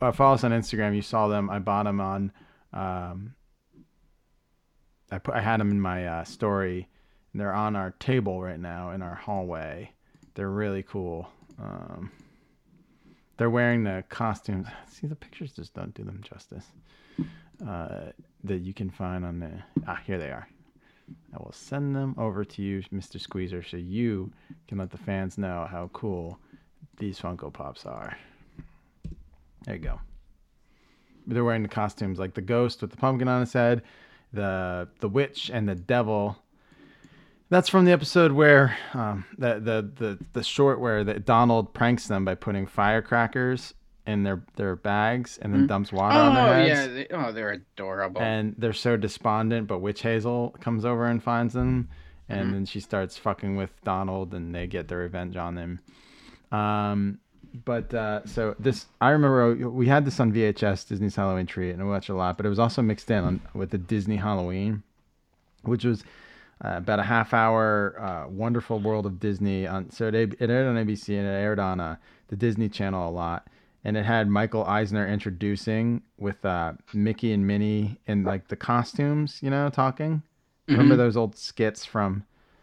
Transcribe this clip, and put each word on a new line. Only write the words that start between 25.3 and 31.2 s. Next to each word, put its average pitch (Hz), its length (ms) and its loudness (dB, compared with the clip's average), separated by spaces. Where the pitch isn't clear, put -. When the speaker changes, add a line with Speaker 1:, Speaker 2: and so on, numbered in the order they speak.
Speaker 1:
know 90 340 -4
how 90 220 -10
cool 90 460 -8
these 101 240 -8
Funko 87 320 -10
Pops - 320 -14
are. 53 320 -12
There 104 80 -8
you 85 60 -10
go. - 200 -6